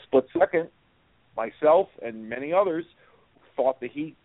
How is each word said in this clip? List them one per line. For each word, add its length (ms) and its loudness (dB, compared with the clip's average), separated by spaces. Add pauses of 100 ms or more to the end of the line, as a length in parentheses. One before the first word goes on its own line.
split 240 0 (100)
second, 320 0 (680)
myself 500 2 (160)
and 260 -12
many 240 -8
others 320 0 (720)
thought 260 0
that 120 -10
he 320 -10